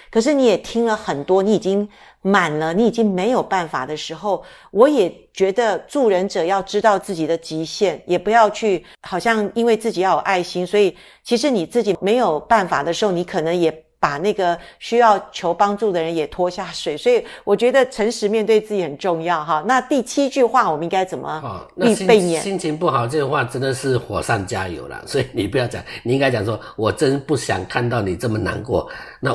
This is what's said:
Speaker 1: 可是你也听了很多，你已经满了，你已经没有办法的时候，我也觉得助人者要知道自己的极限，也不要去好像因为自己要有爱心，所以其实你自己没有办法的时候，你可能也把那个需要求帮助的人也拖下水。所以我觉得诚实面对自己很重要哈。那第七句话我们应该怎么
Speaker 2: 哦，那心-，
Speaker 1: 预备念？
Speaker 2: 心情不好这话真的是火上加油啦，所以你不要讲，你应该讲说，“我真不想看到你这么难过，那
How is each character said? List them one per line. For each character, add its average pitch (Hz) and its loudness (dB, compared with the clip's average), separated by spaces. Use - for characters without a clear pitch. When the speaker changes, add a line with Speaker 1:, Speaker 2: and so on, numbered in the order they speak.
Speaker 1:
可 226 2
是 269 2
你 269 4
也 208 6
听 226 -2
了 214 0
很 156 -6
多， 185 4
你 202 4
已 - 2
经 196 0
满 185 2
了， 160 0
你 208 2
已 220 4
经 226 0
没 190 0
有 214 2
办 180 -2
法 135 -6
的 151 -8
时 165 -10
候， 185 -4
我 214 6
也 240 4
觉 190 2
得 208 0
助 269 2
人 190 2
者 170 -2
要 190 0
知 202 -4
道 202 4
自 185 -8
己 160 -2
的 165 0
极 160 -6
限， 165 -2
也 175 0
不 180 -4
要 220 6
去 202 -2
好 - -8
像 214 0
因 233 0
为 233 4
自 226 -4
己 175 -4
要 190 2
有 156 4
爱 180 0
心， 180 -4
所 208 2
以 196 2
其 233 0
实 254 0
你 196 0
自 233 0
己 190 0
没 208 2
有 175 2
办 208 2
法 143 0
的 165 -2
时 190 -2
候， 208 2
你 175 -2
可 175 -4
能 165 0
也 170 2
把 143 0
那 196 0
个 175 0
需 233 0
要 220 6
求 175 -4
帮 202 0
助 208 0
的 170 0
人 165 -4
也 156 0
拖 180 -2
下 180 -8
水。 156 -6
所 247 0
以 226 4
我 202 0
觉 226 4
得 254 4
诚 220 -2
实 226 -2
面 214 0
对 214 4
自 214 -2
己 196 0
很 143 -6
重 170 -2
要 165 -2
哈。 156 0
那 254 4
第 254 0
七 277 -2
句 277 0
话 240 2
我 151 -2
们 156 -6
应 170 -6
该 190 0
怎 170 -6
么 135 -10
Speaker 2:
哦， 98 -12
那 233 4
心-， 190 -2
Speaker 1:
预 - -
备 214 8
念？ 165 0
Speaker 2:
心 196 -4
情 156 -4
不 170 0
好 127 0
这 143 0
话 139 0
真 123 -6
的 135 0
是 131 0
火 101 -4
上 104 -2
加 92 -6
油 69 -10
啦， 62 -14
所 - -2
以 123 -2
你 101 -2
不 127 -2
要 123 0
讲， - -8
你 117 0
应 135 2
该 135 2
讲 107 -2
说 107 -2
，“我 107 0
真 139 0
不 147 -2
想 95 -4
看 120 -2
到 120 0
你 95 -2
这 120 -4
么 110 -2
难 - -4
过， 90 -2
那 - -2